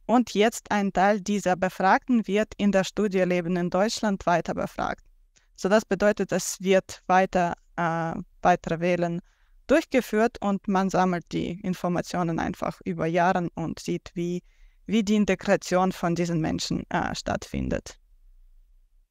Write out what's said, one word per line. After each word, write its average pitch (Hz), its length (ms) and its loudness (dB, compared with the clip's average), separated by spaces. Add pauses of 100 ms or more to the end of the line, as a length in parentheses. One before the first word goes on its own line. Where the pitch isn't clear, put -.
Und 233 260 2
jetzt - 380 2
ein 202 220 0
Teil 196 280 2
dieser 185 340 0
Befragten 196 720 2
wird 208 300 0
in 202 140 2
der 190 120 4
Studie 190 380 0
Leben 180 340 2
in 175 140 -2
Deutschland 196 560 0
weiter 170 300 0
befragt. - 480 -6 (520)
So, - 140 -2
das 214 160 4
bedeutet, 202 460 0
es - 300 -4
wird 190 460 2
weiter, 180 460 2 (220)
äh, 165 380 -2 (280)
weitere 175 380 2
Wahlen 170 420 0 (440)
durchgeführt 240 720 2
und 202 300 -2
man 190 200 0
sammelt 180 440 0
die 170 260 -6
Informationen 180 800 -4
einfach - 460 -6
über 165 200 -4
Jahren 175 440 0
und - 300 -8
sieht, - 340 -8
wie, 175 280 -4 (440)
wie 214 180 0
die 208 120 2
Integration 190 760 2
von 170 240 -2
diesen 170 240 -2
Menschen, - 500 -4
äh, - 240 -2
stattfindet. - 840 -6 (1120)